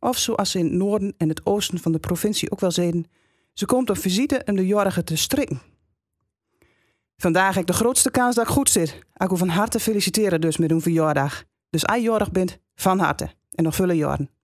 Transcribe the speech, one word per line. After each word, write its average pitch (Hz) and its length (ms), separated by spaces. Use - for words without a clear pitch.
Of 240 180
zoals 202 320
ze - 80
in 175 60
het 160 100
noorden 196 420
en 160 120
het 160 180
oosten 196 320
van 165 140
de 160 60
provincie 208 520
ook 202 100
wel 190 100
zeiden, 170 360
ze - 140
komt 254 240
op 196 80
visite 247 460
om 208 120
de 190 100
jarige 196 380
te 160 120
strikken. - 440
Vandaag 185 380
heb 190 80
ik 165 40
de 180 60
grootste 233 380
kans 247 240
dat 226 100
ik - 80
goed 277 180
zit. 160 280
Ik 190 120
wil 185 80
van 180 120
harte 208 320
feliciteren 202 600
dus 160 160
met 165 140
uw 165 100
verjaardag. 156 640
Dus 156 160
als 220 100
je 240 60
jarig 220 280
bent, 185 280
van 185 240
harte. 147 320
En - 140
nog 160 100
vele 180 200
jaren. 143 360